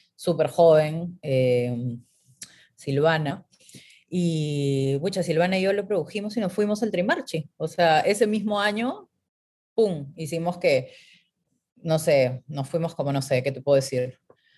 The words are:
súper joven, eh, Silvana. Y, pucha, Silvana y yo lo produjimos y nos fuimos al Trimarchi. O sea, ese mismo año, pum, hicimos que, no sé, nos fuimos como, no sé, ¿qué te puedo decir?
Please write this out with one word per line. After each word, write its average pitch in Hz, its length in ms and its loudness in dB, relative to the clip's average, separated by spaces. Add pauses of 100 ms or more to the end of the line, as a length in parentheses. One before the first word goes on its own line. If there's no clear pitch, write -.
(160)
súper 156 320 -2
joven, 165 760 4
eh, 123 720 0 (800)
Silvana. 151 680 0 (640)
Y, 147 920 0
pucha, 185 240 -4
Silvana 175 340 0
y 185 60 0
yo 196 100 2
lo 202 120 -2
produjimos 202 520 -4
y - 20 -2
nos 190 140 -4
fuimos 208 280 -2
al 220 100 -2
Trimarchi. 185 680 -2
O 160 100 -6
sea, 160 320 4
ese 208 260 2
mismo 208 360 -2
año, 233 480 -4 (680)
pum, 160 400 0
hicimos 165 440 -4
que, 135 340 2 (880)
no 160 180 0
sé, 131 480 2
nos 139 220 -8
fuimos 165 260 -4
como, 139 160 -4
no 139 100 -2
sé, 127 220 -2
¿qué 135 80 -2
te 131 100 -10
puedo 143 140 2
decir? 127 440 -2 (380)